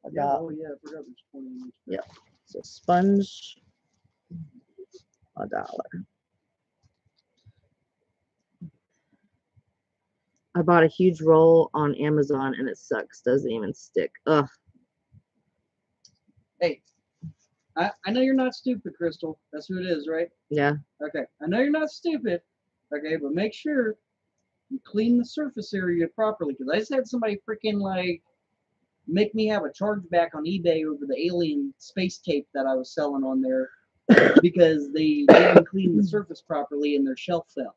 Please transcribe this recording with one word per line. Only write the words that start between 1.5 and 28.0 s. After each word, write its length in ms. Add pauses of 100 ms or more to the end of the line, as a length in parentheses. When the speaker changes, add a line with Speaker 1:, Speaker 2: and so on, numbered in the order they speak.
Speaker 2:
each. 60 (120)
Speaker 1:
Yep. 260 (340)
So 180
sponge, 960 (1800)
a 100
dollar. 580 (4000)
I 40
bought 220
a 40
huge 340
roll 520
on 220
Amazon 600
and 120
it 80
sucks. 440
Doesn't 300
even 220
stick. 380 (140)
Ugh. 220 (2250)
Speaker 2:
Hey, 200 (920)
I, 160 (140)
I 60
know 100
you're 120
not 220
stupid, 400
Crystal. 420 (140)
That's 160
who 120
it 60
is, 220
right? 220 (200)
Speaker 1:
Yeah. 260 (260)
Speaker 2:
Okay. 240 (160)
I 60
know 120
you're 120
not 200
stupid. 500 (540)
Okay, 220
but 160
make 200
sure 440 (720)
you 160
clean 320
the 80
surface 480
area 340
properly. 480
'Cause 160
I 80
just 140
had 140
somebody 300 (100)
freaking, 340
like, 400 (840)